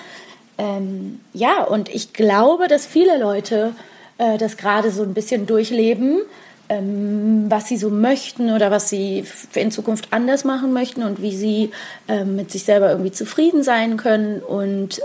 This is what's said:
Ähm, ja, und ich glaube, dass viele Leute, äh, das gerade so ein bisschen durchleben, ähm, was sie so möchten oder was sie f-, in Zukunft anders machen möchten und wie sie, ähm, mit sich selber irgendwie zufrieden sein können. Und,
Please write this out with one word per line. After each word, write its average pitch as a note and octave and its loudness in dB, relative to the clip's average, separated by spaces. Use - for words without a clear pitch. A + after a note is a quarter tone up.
Ähm, G3 -6
ja, C#4 2
und G#3 -2
ich - -10
glaube, A#3 4
dass D4 2
viele E4+ 4
Leute, G#3+ 0
äh, A3+ 2
das A3 -2
gerade G#3 0
so G3 -4
ein F#3+ -4
bisschen G#3+ -2
durchleben, A3+ 2
ähm, G#3 0
was G#3+ 0
sie B3 -2
so G#3 -2
möchten A#3 0
oder A3 2
was G#3 0
sie G3 -2
f-, - -12
in G#3+ 0
Zukunft A3 -4
anders B3 0
machen C4+ 0
möchten B3 -2
und G3 -4
wie G3+ -4
sie, G#3+ -2
ähm, G3 -2
mit G3 -6
sich F#3+ -6
selber G3+ 6
irgendwie F#3 0
zufrieden D#4 2
sein A3+ 2
können. G#3+ 0
Und, G3 -4